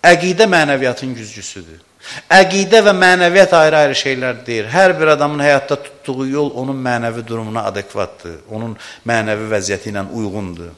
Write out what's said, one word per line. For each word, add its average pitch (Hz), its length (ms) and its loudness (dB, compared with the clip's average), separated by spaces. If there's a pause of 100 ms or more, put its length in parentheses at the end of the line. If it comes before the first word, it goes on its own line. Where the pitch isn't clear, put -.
Əqidə 175 420 4
mənəviyyatın 135 680 0
güzgüsüdür. 98 680 -16 (500)
Əqidə 190 560 4
və 202 80 6
mənəviyyat 180 600 4
ayrı-ayrı 151 440 4
şeylər 127 480 -4
deyil. 110 240 -4
Hər 185 280 4
bir 156 160 2
adamın 147 280 -2
həyatda 143 400 0
tutduğu 135 440 -8
yol 143 280 -4
onun 131 240 -6
mənəvi 117 480 -4
durumuna 113 400 -6
adekvatdır. 95 840 -8
Onun 110 260 -10 (300)
mənəvi 110 440 -4
vəziyyəti 101 400 -4
ilə 101 160 -6
uyğundur. 95 720 -10